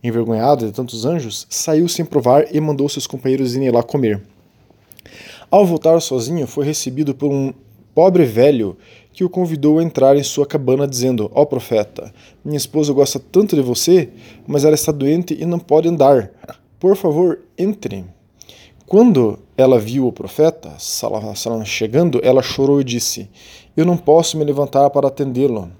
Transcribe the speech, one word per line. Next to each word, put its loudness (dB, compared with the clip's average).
Envergonhado 0
de -6
tantos -10
anjos, -6
saiu -2
sem -6
provar 2
e 0
mandou -2
seus -8
companheiros -4
irem 0
lá 2
comer. -2
Ao 4
voltar 2
sozinho, -4
foi -4
recebido -4
por -2
um -2
pobre 4
velho 2
que -6
o -2
convidou 0
a 0
entrar 2
em 0
sua -4
cabana, -2
dizendo: -4
"Ó 2
profeta, -6
minha -6
esposa -2
gosta 2
tanto 0
de 2
você, 0
mas -2
ela 4
está -4
doente -2
e -8
não -2
pode 2
andar. 4
Por 4
favor, 0
entre." -6
Quando 4
ela 6
viu -2
o -2
profeta, -4
sallallahu -8
alaihi -10
wasallam, -6
chegando, 0
ela 4
chorou 0
e 0
disse: -8
"Eu 0
não 2
posso 2
me -2
levantar 0
para 0
atendê-lo." -2